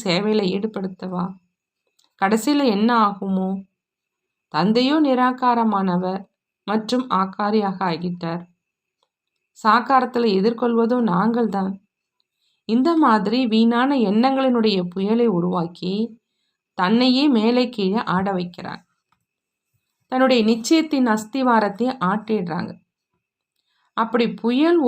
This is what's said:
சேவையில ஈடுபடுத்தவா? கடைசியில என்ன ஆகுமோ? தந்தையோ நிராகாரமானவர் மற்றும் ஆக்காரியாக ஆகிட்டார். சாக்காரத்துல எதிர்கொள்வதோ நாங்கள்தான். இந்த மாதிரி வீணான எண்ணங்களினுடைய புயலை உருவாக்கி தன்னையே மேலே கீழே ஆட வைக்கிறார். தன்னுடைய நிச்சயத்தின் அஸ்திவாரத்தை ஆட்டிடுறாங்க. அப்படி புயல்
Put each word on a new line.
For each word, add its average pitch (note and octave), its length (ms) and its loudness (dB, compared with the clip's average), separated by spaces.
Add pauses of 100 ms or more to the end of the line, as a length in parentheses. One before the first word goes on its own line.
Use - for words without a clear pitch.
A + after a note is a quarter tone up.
சேவையில G3+ 380 0 (140)
ஈடுபடுத்தவா? F#3+ 680 -8 (960)
கடைசியில C4 460 0 (100)
என்ன G#3+ 140 2 (160)
ஆகுமோ? F#3+ 420 -2 (1080)
தந்தையோ A#3 420 2 (100)
நிராகாரமானவர் A3+ 1120 0 (500)
மற்றும் A#3 360 -2 (140)
ஆக்காரியாக G3+ 580 -2 (140)
ஆகிட்டார். F3 520 -6 (1160)
சாக்காரத்துல A#3+ 680 2 (120)
எதிர்கொள்வதோ A#3 580 0 (140)
நாங்கள்தான். G3 600 0 (1000)
இந்த C4 160 2 (160)
மாதிரி G#3+ 340 2 (140)
வீணான A#3 360 2 (200)
எண்ணங்களினுடைய A#3+ 680 2 (140)
புயலை A3 340 0 (120)
உருவாக்கி F3 560 -4 (840)
தன்னையே B3 440 2 (140)
மேலே A#3+ 260 2 (100)
கீழே F#3+ 260 -2 (140)
ஆட F#3+ 120 0 (120)
வைக்கிறார். - 440 -10 (1300)
தன்னுடைய C4 280 4 (100)
நிச்சயத்தின் C4+ 640 0
அஸ்திவாரத்தை A3+ 720 0 (240)
ஆட்டிடுறாங்க. F#3 600 -4 (1300)
அப்படி A3+ 240 0 (160)
புயல் D4+ 460 2